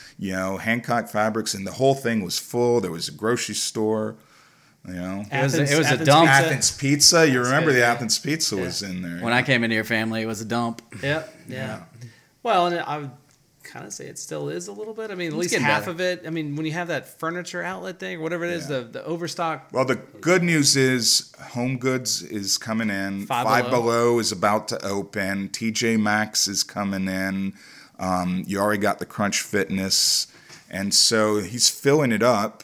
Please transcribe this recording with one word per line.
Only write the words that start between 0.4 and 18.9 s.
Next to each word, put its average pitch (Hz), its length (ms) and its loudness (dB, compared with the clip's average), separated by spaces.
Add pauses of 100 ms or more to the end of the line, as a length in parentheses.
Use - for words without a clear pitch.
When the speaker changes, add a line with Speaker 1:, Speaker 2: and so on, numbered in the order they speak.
Speaker 1:
Hancock 113 540 -2
Fabrics, 107 420 0
and 98 140 -8
the 90 60 -6
whole 135 220 4
thing 117 300 0
was - 140 -4
full. 120 420 2
There 92 120 -2
was 85 160 -6
a 76 40 -10
grocery 107 440 -2
store, 107 600 -2 (720)
you 92 80 -12
know. 92 360 -8
Speaker 2:
It 139 120 -2
was 139 120 2
a, 160 80 2
Speaker 3:
Athens, 143 100 2
Speaker 2:
it 147 60 4
was 151 100 4
a - 20 4
Speaker 3:
Athens 143 160 2
Speaker 2:
dump. 151 240 8
Speaker 3:
Pizza. 135 160 6
Speaker 1:
Athens - 240 0
Pizza. 147 580 6
You 135 100 4
Speaker 3:
That's 123 100 2
Speaker 1:
remember 151 220 2
Speaker 3:
good, 135 60 4
Speaker 1:
the 123 40 6
Speaker 3:
yeah. 120 120 6
Speaker 1:
Athens 117 260 -2
Pizza 147 380 -2
Speaker 3:
Yeah. 95 60 -2
Speaker 1:
was 90 200 -6
in 92 200 -8
there. 87 200 -8
Speaker 2:
When 117 120 0
I 127 80 4
came 123 220 2
into 113 100 0
your 110 100 0
family, 110 380 -2
it 110 40 -4
was 110 140 -6
a 113 60 -8
dump. 117 340 -2 (220)
Speaker 3:
Yep, 151 320 -4 (140)
yeah. 131 80 -12
Speaker 1:
Yeah. 117 240 -10 (640)
Speaker 3:
Well, 190 260 2
and 175 120 -2
I 147 180 -6
would 143 120 -10 (540)
kinda - 260 -16
say - 160 -14
it - 120 -14
still 147 320 -8
is 175 180 -8
a 202 40 -14
little 214 200 -12
bit. 220 180 -10
I 196 40 -8
mean, 175 140 -6
at 151 40 -6
Speaker 2:
It's 156 80 -4
Speaker 3:
least 180 120 -2
Speaker 2:
getting 202 120 0
Speaker 3:
half 147 220 2
Speaker 2:
better. 190 60 -4
Speaker 3:
of 165 100 -8
it. 180 240 -2
I 160 40 -8
mean, 156 240 -4
when 156 120 -4
you 151 60 -4
have 170 160 -6
that 147 300 -8
furniture 175 440 -6
outlet 180 360 -10
thing 185 200 -8
or - 20 -12
whatever 165 240 -4
it 175 80 -2
is, 151 160 -6
Speaker 1:
Yeah. 135 120 -2
Speaker 3:
the, 120 40 -10
the 113 200 -12